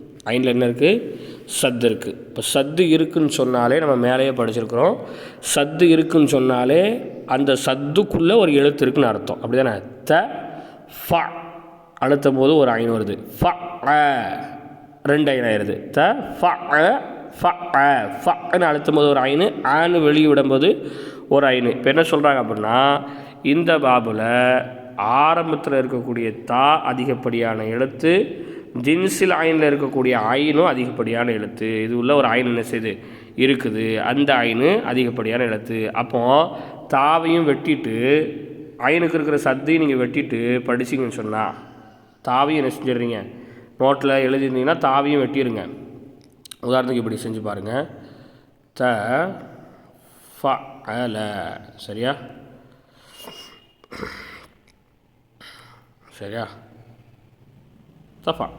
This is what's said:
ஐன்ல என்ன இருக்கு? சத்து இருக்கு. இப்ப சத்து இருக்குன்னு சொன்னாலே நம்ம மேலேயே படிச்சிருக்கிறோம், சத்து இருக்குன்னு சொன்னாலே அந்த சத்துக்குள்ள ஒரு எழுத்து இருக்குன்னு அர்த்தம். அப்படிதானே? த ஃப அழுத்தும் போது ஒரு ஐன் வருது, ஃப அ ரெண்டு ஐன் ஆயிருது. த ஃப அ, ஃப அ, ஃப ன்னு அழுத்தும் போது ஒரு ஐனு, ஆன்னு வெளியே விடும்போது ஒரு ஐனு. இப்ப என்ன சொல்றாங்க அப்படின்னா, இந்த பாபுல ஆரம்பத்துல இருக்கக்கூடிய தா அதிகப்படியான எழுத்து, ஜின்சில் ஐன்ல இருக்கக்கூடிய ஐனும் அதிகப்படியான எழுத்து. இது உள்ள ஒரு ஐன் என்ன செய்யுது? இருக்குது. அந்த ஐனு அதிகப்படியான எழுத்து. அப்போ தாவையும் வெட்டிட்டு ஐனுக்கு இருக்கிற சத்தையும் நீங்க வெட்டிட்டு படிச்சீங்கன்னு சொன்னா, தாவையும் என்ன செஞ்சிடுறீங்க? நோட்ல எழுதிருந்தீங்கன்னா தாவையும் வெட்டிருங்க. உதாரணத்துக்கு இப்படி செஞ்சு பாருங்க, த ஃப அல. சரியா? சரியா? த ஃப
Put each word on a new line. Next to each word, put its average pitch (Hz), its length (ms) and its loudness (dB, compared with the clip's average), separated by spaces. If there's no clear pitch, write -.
ஐன்ல 127 220 2
என்ன 123 140 2
இருக்கு? 139 220 2
சத்து 123 300 0
இருக்கு. 104 220 -4
இப்ப - 120 -12
சத்து 147 300 0
இருக்குன்னு 156 440 0
சொன்னாலே 123 440 2
நம்ம 143 120 2
மேலேயே 131 320 2
படிச்சிருக்கிறோம், 117 560 0
சத்து 156 320 2
இருக்குன்னு 156 400 4
சொன்னாலே 127 460 4
அந்த 139 160 2
சத்துக்குள்ள 165 640 0
ஒரு 165 100 4
எழுத்து 143 220 2
இருக்குன்னு 127 280 2
அர்த்தம். - 300 -6
அப்படிதானே? 120 320 0
த 165 100 4
ஃப 170 160 0
அழுத்தும் 139 360 2
போது 135 120 6
ஒரு 131 80 6
ஐன் 117 140 0
வருது, 104 220 -2
ஃப 175 120 0
அ 151 80 4
ரெண்டு 147 220 4
ஐன் 123 160 0
ஆயிருது. 104 260 0
த 143 40 2
ஃப 180 120 2
அ, 151 60 6
ஃப 180 120 2
அ, 143 100 6
ஃப - 140 2
ன்னு 175 160 2
அழுத்தும் 147 300 0
போது 147 140 6
ஒரு 135 80 4
ஐனு, 165 160 2
ஆன்னு 170 280 4
வெளியே 151 260 6
விடும்போது 135 380 4
ஒரு 139 100 4
ஐனு. 123 220 2
இப்ப 123 160 0
என்ன 160 180 4
சொல்றாங்க 143 320 4
அப்படின்னா, 110 340 0
இந்த 165 180 2
பாபுல 117 360 2
ஆரம்பத்துல 156 560 0
இருக்கக்கூடிய 120 480 -4
தா 127 140 2
அதிகப்படியான 117 840 -4
எழுத்து, 135 380 0
ஜின்சில் 185 560 2
ஐன்ல 160 260 4
இருக்கக்கூடிய 131 460 0
ஐனும் 151 340 4
அதிகப்படியான 120 540 -2
எழுத்து. 110 320 -6
இது 113 160 -4
உள்ள 127 100 0
ஒரு 127 60 2
ஐன் 123 160 0
என்ன 117 180 -2
செய்யுது? 110 240 -4
இருக்குது. 113 420 0
அந்த 143 200 2
ஐனு 123 220 2
அதிகப்படியான 120 600 -2
எழுத்து. 110 280 -6
அப்போ 120 200 -4
தாவையும் 165 560 2
வெட்டிட்டு 135 440 -2
ஐனுக்கு 165 280 2
இருக்கிற 147 280 0
சத்தையும் 143 380 0
நீங்க 139 180 2
வெட்டிட்டு 123 380 -4
படிச்சீங்கன்னு 123 520 -4
சொன்னா, 107 240 -4
தாவையும் 143 340 2
என்ன 131 140 -2
செஞ்சிடுறீங்க? 120 440 -4
நோட்ல 139 440 2
எழுதிருந்தீங்கன்னா 131 500 0
தாவையும் 143 380 2
வெட்டிருங்க. 120 400 -2
உதாரணத்துக்கு 127 360 0
இப்படி 110 200 -6
செஞ்சு 113 240 -8
பாருங்க, 101 260 -8
த 127 120 0
ஃப 135 160 -2
அல. 117 240 -6
சரியா? 117 280 -6
சரியா? 104 260 -10
த 160 120 -4
ஃப 117 220 -8